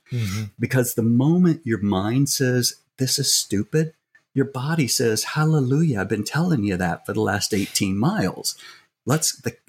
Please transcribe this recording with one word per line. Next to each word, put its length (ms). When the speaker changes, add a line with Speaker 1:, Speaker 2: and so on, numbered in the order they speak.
Speaker 1:
Mm-hmm. 340
Speaker 2:
Because 360
the 100
moment 640
your 140
mind 500
says, 460
"This 220
is 120
stupid," 640
your 120
body 420
says, 380
"Hallelujah, 640
I've 100
been 140
telling 400
you 140
that 280
for 80
the 80
last 320
eighteen 440
miles. 600
Let's, 280
the, 240